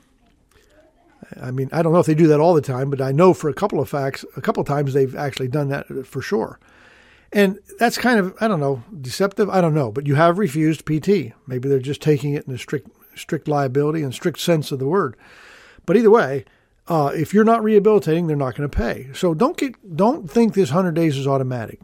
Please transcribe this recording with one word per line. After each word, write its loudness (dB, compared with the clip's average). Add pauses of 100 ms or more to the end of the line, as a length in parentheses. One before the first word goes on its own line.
(1400)
I -10
mean, -4
I -2
don't 2
know 6
if 4
they 2
do 6
that 6
all 4
the 4
time, -4
but -4
I -2
know 6
for -2
a -6
couple -2
of -2
facts, -6 (140)
a -12
couple -2
of -4
times -2
they've 0
actually -6
done -4
that -8
for -12
sure. -6 (760)
And 2 (200)
that's 2
kind 2
of, -2
I 0
don't 0
know, -2 (180)
deceptive. -2
I 0
don't 2
know, 0
but -6
you 2
have 4
refused -2
P -2
T. 0 (140)
Maybe -6
they're 2
just -8
taking 0
it -8
in -8
a -10
strict, -10 (280)
strict -8
liability 0
and -6
strict -6
sense 0
of -6
the -2
word. -2 (680)
But 4
either 6
way, 2 (420)
uh, 0
if -4
you're 6
not 4
rehabilitating, 4
they're -2
not -4
gonna -6
pay. -6
So 0
don't 0
get, -8
don't 0
think 2
this 2
hundred 0
days 0
is -4
automatic, -4